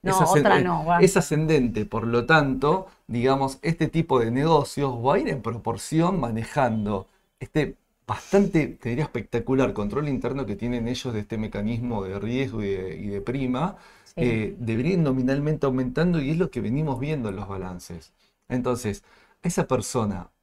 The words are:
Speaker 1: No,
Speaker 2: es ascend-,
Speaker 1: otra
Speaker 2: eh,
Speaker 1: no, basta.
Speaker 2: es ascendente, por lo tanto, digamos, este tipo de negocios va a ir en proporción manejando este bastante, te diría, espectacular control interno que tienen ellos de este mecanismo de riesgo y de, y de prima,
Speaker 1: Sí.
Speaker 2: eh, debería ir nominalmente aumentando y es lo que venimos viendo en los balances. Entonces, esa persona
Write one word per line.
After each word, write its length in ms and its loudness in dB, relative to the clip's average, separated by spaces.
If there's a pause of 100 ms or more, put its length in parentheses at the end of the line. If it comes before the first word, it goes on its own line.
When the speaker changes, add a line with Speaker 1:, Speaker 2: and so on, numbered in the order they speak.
Speaker 1:
No, 80 2
Speaker 2:
es 100 4
ascend-, 180 6
Speaker 1:
otra 200 6
Speaker 2:
eh, 40 2
Speaker 1:
no, 200 -2
basta. 220 6
Speaker 2:
es 120 4
ascendente, 680 2
por 200 -4
lo 200 2
tanto, 640 4 (200)
digamos, 540 0
este 260 0
tipo 320 2
de 120 2
negocios 640 2
va 220 2
a 40 2
ir 100 -2
en 120 -4
proporción 800 -2
manejando 880 -2 (320)
este 360 -2 (300)
bastante, 600 2
te 220 -8
diría, 160 0
espectacular 680 0
control 360 -2
interno 360 -4
que 120 -6
tienen 320 -4
ellos 240 -6
de 80 -2
este 160 -6
mecanismo 680 -4
de 160 -6
riesgo 420 -2
y 120 -2
de, 240 -6
y 100 -8
de 140 -6
prima, 560 -2 (260)
Speaker 1:
Sí. 140 -20
Speaker 2:
eh, 420 0
debería 340 0
ir 60 2
nominalmente 680 0
aumentando 560 0
y 100 -2
es 60 0
lo 140 0
que 100 -6
venimos 380 -2
viendo 300 -4
en 80 -6
los 100 -10
balances. 680 -10 (360)
Entonces, 540 -2 (380)
esa 260 0
persona 600 -2 (140)